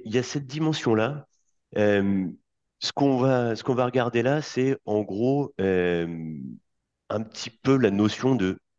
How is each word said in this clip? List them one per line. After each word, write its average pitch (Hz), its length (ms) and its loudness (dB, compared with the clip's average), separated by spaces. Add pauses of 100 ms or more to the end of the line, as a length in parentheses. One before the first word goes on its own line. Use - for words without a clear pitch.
il 110 100 -6
y 127 40 2
a 123 40 2
cette 143 240 -8
dimension-là. 143 800 0 (500)
Euh, 98 500 2 (520)
ce - 140 -6
qu'on 139 240 2
va, 123 400 2
ce - 80 -14
qu'on 135 100 0
va 123 120 2
regarder 120 360 0
là, 143 200 0
c'est 135 420 -2
en 107 160 0
gros, 127 600 -2
euh, 85 760 -2 (720)
un 107 140 -4
petit - 280 -14
peu 135 260 2
la 117 140 4
notion 107 460 2
de 92 240 -2 (180)